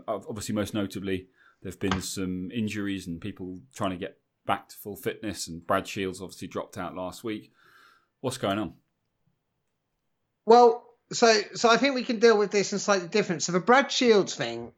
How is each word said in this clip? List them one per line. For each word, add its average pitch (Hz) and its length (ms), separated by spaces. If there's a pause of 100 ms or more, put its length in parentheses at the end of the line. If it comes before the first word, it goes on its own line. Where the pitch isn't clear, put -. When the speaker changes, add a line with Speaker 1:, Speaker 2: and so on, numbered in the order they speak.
Speaker 1:
ob-, 101 220
obviously, 107 240
most 104 180
notably, 95 560 (340)
there've 92 160
been 95 240
some 92 480
injuries 101 560
and 85 140
people 92 400 (120)
trying 98 180
to 92 60
get - 220 (260)
back - 240
to - 80
full 101 200
fitness. - 500
And 82 180
Brad 95 220
Shields 92 340
obviously 92 280
dropped - 280
out 85 200
last 90 260
week. 110 300 (680)
What's 127 160
going 98 220
on? 87 160 (1700)
Speaker 2:
Well, 233 400 (280)
so, 226 200 (220)
so 226 160
I 233 60
think 269 180
we 254 80
can 233 160
deal 226 180
with 202 140
this 202 220
in 196 80
slightly 196 260
different. 175 380
So 175 80
the 180 80
Brad 269 320
Shields 220 420
thing 117 440